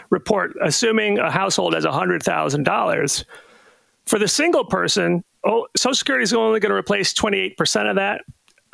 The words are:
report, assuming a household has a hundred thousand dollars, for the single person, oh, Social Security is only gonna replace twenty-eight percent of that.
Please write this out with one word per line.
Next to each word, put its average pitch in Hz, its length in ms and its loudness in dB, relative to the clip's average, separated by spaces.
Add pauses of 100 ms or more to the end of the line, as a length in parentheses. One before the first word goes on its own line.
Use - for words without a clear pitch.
(100)
report, 185 520 0
assuming 208 560 0
a 165 120 -2
household 180 440 0
has 160 100 -2
a 151 80 0
hundred 170 300 0
thousand 156 420 0
dollars, 185 600 0 (840)
for 220 120 2
the 202 100 2
single 302 360 2
person, 175 580 0 (220)
oh, 220 320 0
Social 254 180 0
Security 262 300 0
is 202 80 0
only 220 260 2
gonna 202 160 0
replace 196 380 0
twenty-eight 190 440 -2
percent - 300 0
of 104 100 0
that. - 260 -2 (520)